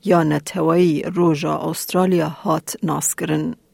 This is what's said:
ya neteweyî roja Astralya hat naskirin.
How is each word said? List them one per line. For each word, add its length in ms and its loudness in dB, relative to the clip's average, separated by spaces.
ya 160 4
neteweyî 840 2
roja 420 2
Astralya 720 0
hat 520 -4
naskirin. 760 -4